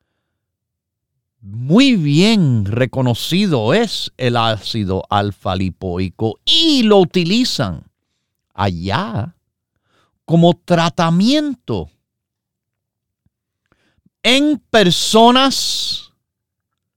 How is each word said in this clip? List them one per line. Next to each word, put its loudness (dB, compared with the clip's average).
muy 2
bien 2
reconocido -2
es -4
el -2
ácido -2
alfa -2
lipoico -6
y 2
lo 4
utilizan -2
allá -6
como 4
tratamiento -2
en 2
personas 2